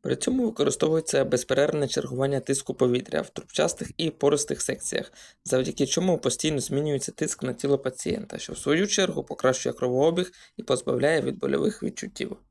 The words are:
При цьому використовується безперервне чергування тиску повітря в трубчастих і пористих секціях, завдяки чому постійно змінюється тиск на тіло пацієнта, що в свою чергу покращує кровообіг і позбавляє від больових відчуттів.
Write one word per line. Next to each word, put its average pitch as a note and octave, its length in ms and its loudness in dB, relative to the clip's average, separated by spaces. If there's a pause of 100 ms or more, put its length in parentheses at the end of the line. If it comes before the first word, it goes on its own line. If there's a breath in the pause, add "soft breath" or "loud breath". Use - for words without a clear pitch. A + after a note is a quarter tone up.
При - 160 -2
цьому B3+ 300 0
використовується D#3 760 2
безперервне C3+ 640 2
чергування C3+ 520 -2
тиску C3+ 340 -2
повітря B2 460 2
в - 100 -8
трубчастих - 640 -2
і D#3+ 140 -2
пористих C#3+ 520 0
секціях, - 500 -4 (320 loud breath)
завдяки C3 420 0
чому E3+ 320 2
постійно C#3+ 420 0
змінюється C#3 520 -2
тиск - 300 -4
на B2+ 100 -2
тіло C#3 260 2
пацієнта, - 600 -4
що - 140 -10
в - 60 -10
свою E3 280 2
чергу - 380 0
покращує - 480 0
кровообіг D3 600 2 (240 loud breath)
і - 60 -10
позбавляє C#3 580 2
від - 180 -4
больових C#3 440 0
відчуттів. - 540 -6 (140)